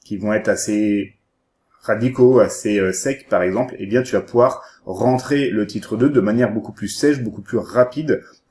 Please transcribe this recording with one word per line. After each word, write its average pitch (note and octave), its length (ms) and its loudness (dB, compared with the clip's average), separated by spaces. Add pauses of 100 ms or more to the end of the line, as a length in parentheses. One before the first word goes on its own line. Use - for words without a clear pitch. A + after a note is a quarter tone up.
qui G#2 100 -10
vont G#2 160 -4
être G#2+ 160 0
assez G#2 680 -2 (680)
radicaux, B2 580 4
assez, G#2 400 2
euh, F#2+ 140 2
secs - 360 -6
par F#2 140 2
exemple, G#2+ 340 -2
eh G2+ 80 -10
bien A2+ 160 0
tu B2 140 -4
vas F#2+ 60 0
pouvoir A#2+ 420 2 (220)
rentrer A#2+ 640 0
le G#2 180 -2
titre A2 300 -8
deux C3 120 4
de - 100 2
manière G#2+ 320 2
beaucoup A2 220 -8
plus G2+ 140 -8
sèche, C#3+ 340 0
beaucoup G#2 220 -8
plus A2+ 160 -4
rapide, B2+ 600 0 (300)